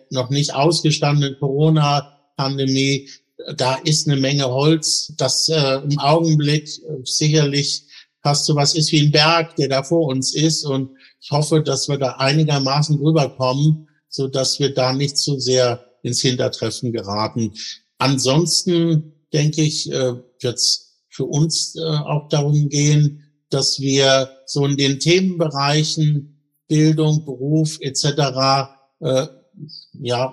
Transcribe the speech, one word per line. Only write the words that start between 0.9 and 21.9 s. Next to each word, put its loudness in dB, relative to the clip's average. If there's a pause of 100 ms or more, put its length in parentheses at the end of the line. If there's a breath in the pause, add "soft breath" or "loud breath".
Corona-Pandemie. 0 (480 loud breath)
Da 0
ist -2
eine 2
Menge 0
Holz, 0
das, -2
äh, 0 (120)
im 0
Augenblick, 2
äh, -12
sicherlich 0 (380 loud breath)
fast 0
so 2
was 2
ist 0
wie 4
ein 4
Berg, 2
der -2
da 0
vor 0
uns -4
ist. 0
Und -2 (320 loud breath)
ich -10
hoffe, 2
dass -2
wir -2
da -4
einigermaßen 2
drüber 2
kommen, 0 (220 soft breath)
so -4
dass -2
wir 0
da 0
nicht -2
zu -2
sehr 0 (180)
ins -4
Hintertreffen -2
geraten. -4 (440 loud breath)
Ansonsten, 0 (180)
denke 0
ich, -2
äh, -2 (260)
wird's -2
für -6
uns, -2
äh, -8
auch -4